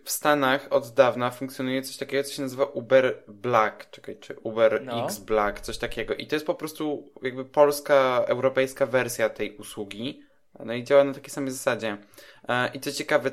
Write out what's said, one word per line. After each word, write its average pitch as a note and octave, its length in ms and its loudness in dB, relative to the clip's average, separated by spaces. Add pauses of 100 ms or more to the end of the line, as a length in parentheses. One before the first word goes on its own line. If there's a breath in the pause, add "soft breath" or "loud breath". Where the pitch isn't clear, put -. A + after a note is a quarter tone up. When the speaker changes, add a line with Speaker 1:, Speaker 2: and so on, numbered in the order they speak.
Speaker 1:
w - 60 -10
Stanach C#3+ 600 0
od B2+ 240 0
dawna B2 360 4
funkcjonuje C3 520 -6
coś C3 140 -12
takiego, C#3 280 -2
co - 100 -10
się D3 80 -6
nazywa C3 220 -2
Uber B2+ 640 2
Black, G#2+ 640 0
czekaj, - 300 -16
czy - 220 -14
Uber A2 420 2
Speaker 2:
No. A#2+ 200 -4
Speaker 1:
X F3+ 140 -6
Black, G#2 420 0
coś - 180 -8
takiego. - 360 -6
I - 120 -10
to D3+ 100 -4
jest D3+ 100 -4
po F3 80 0
prostu D#3 580 -8 (100)
jakby C3 220 -6
polska, C3+ 840 4
europejska C3 600 0
wersja A#2+ 420 0
tej G#2+ 280 -8
usługi. G#2 640 -10 (420 loud breath)
No A2+ 100 -6
i B2 100 -6
działa C#3 200 8
na C#3 100 -4
takiej - 160 -16
samej C#3 200 -6
zasadzie. A2+ 460 -4 (520 loud breath)
E, B2 260 0
i C3+ 60 -10
co C#3+ 120 -8
ciekawe, C3+ 400 -2